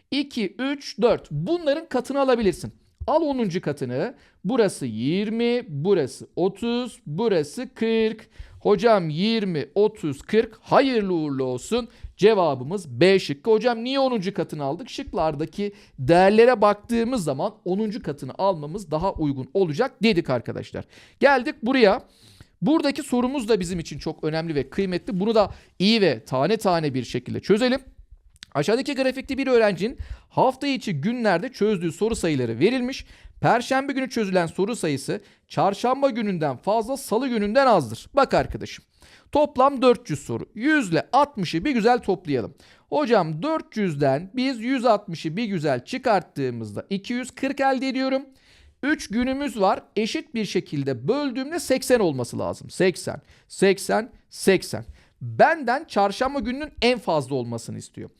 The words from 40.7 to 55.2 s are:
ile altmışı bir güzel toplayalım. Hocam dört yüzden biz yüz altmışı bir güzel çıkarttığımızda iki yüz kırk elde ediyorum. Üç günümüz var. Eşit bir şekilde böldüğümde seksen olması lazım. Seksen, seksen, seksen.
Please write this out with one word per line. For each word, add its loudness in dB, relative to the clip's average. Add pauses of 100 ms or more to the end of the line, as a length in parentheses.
ile 0
altmışı 0
bir 0
güzel 2
toplayalım. -4 (340)
Hocam 0
dört -6
yüzden 0
biz -2
yüz -2
altmışı 0
bir -2
güzel -2
çıkarttığımızda -4
iki -6
yüz -6
kırk -4
elde 0
ediyorum. -2 (600)
Üç -2
günümüz -4
var. 2 (140)
Eşit -4
bir -2
şekilde -4
böldüğümde -4
seksen 2
olması -2
lazım. -6
Seksen, -2 (260)
seksen, 0 (180)
seksen. 0 (360)